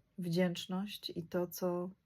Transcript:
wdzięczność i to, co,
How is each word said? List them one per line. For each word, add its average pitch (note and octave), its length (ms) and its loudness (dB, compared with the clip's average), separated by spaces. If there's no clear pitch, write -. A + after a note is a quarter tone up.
wdzięczność F#3 920 0
i F3 120 -4
to, F3 240 0
co, F3+ 440 -2